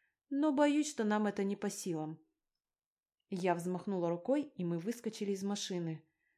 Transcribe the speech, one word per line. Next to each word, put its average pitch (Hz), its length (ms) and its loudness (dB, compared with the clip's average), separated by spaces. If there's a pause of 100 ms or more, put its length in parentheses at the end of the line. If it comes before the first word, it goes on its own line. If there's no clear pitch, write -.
(300)
но 285 240 2
боюсь, 294 360 4
что - 140 -2
нам 214 240 4
это 202 160 0
не 196 140 0
по 202 120 -2
силам». 160 480 -4 (1120)
Я 180 240 2
взмахнула 175 560 -2
рукой, 254 460 0
и 185 80 -4
мы 170 160 0
выскочили 208 520 -4
из 190 120 -4
машины. 175 580 -4 (360)